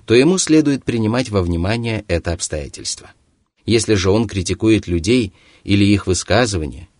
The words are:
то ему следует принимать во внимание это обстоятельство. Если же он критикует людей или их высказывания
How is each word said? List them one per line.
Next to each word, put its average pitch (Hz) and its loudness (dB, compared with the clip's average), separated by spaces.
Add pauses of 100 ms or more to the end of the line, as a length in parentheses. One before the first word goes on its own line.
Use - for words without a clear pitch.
то 110 0
ему 147 4
следует 151 2
принимать 117 -2
во 104 0
внимание 101 -4
это 85 -2
обстоятельство. - -10 (540)
Если 110 2
же 95 2
он 110 2
критикует 101 0
людей 98 0 (300)
или 101 2
их 101 2
высказывания 95 -2 (100)